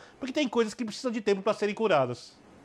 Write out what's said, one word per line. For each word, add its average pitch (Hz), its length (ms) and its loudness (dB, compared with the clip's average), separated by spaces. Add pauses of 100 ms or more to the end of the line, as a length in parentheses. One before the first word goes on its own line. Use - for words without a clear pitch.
(200)
porque 262 140 -6
tem 302 140 2
coisas 226 260 0
que - 100 -6
precisam 233 280 -6
de 226 100 -4
tempo 202 220 2
pra 214 100 2
serem 208 220 -2
curadas. 147 580 2 (320)